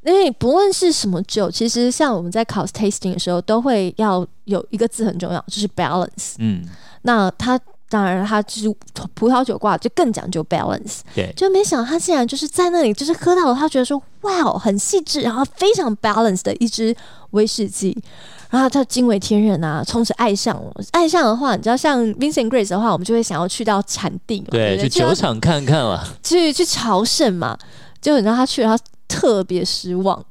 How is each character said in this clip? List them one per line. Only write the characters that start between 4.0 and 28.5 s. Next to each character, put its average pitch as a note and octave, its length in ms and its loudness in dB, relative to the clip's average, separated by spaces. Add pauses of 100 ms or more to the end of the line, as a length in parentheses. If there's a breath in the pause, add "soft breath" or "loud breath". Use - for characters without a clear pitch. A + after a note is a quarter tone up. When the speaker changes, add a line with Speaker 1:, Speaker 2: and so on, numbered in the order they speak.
Speaker 1:
有 G3 240 -2
一 G#3+ 80 -6
个 A3+ 100 2
字 - 180 -2
很 F3+ 120 -2
重 F3+ 140 -6
要， F3 160 -4
就 - 80 -10
是 G#3 140 -2
balance。 E3+ 720 -4
Speaker 2:
嗯。 G2+ 240 -2 (400 loud breath)
Speaker 1:
那 A3 280 2
他， B3 280 -2 (300)
当 G#3 140 0
然 F#3 220 0
他 G#3+ 180 0
就 G#3+ 180 -8
是 G#3 140 -2 (380)
葡 A3+ 160 0
萄 C4 140 4
酒 A3 140 -4
挂 G3 200 0
就 - 180 -4
更 D4 160 2
讲 - 180 -6
究 D#3+ 140 -4
balance。 - 560 -4 (160 loud breath)
Speaker 2:
对。 F#2 200 -2
Speaker 1:
就 F#4+ 140 2
没 F#4+ 140 4
想 D4 180 0
到 A#3+ 80 -4
他 E4 80 0
竟 F4 160 0
然 B3 140 2
就 C#4 80 -4
是 D4+ 120 -6
在 F4+ 220 2
那 E4+ 140 2
里 G#3+ 100 2
就 C#4 120 -6
是 E4 80 0
喝 F4 200 2
到 F4 140 4
了， B3 80 4
他 D4 120 0
觉 C4+ 120 0
得 B3 60 2
说 C#4+ 160 -4 (200)
：“哇 F#4+ 200 0
哦， A3 160 2
很 G3+ 200 0
细 F#4 240 0
致， D4+ 200 -4
然 A#3 120 0
后 B3+ 100 0 (120)
非 A#4+ 180 4
常 C4 240 0
balance G#3+ 460 2
的 G3+ 140 -2
一 A#3 100 0
支 A3+ 260 0 (380 loud breath)
威 G#3+ 160 4
士 G#3 200 -2
忌。” G3 300 -4 (540 loud breath)
然 B3+ 100 2
后 C4 80 4
他 C4+ 140 2
惊 B3 240 0
为 G#3+ 100 4
天 G#3 240 2
人 F#3+ 220 2
啊， D3+ 200 -4
从 A#3 220 0
此 - 80 -4
爱 A3 220 2
上 G3+ 200 -2
了。 - 160 -12 (200)
爱 E4 180 2
上 E4 140 4
的 A3 120 4
话， B3+ 200 0
你 - 80 -6
知 A3 60 0
道 B3 80 2
像 C4+ 260 2 (120)
Vincent C4+ 340 0
Grace A3+ 200 0
的 F3+ 100 0
话， A3+ 120 2
我 D#3+ 60 2
们 F3+ 80 -4
就 A3+ 100 2
会 A#3 80 2
想 F3 160 -4
要 F3 80 -2
去 G#3+ 180 -6
到 G#3 160 2
产 - 320 -4 (140)
地 G3+ 140 -4
嘛， - 100 -12
Speaker 2:
对， G#2+ 240 2
Speaker 1:
对 - 0 -
不 G2 80 -2
对？ C3 60 0
Speaker 2:
去 - 100 0
酒 - 160 4
厂 A#2 240 -2
看 D3 260 2
看 C#3+ 180 4
嘛。 F#2+ 200 -2 (180)
Speaker 1:
去， E4 320 2
去 F4+ 100 0
朝 A3 400 0
圣 A#3 300 2
嘛。 A#2+ 240 -4 (420 loud breath)
结 D4 120 0
果 C#4+ 80 6
你 G3+ 40 2
知 G#3 60 2
道 A#3 60 4
他 B3+ 100 4
去 C4 180 -2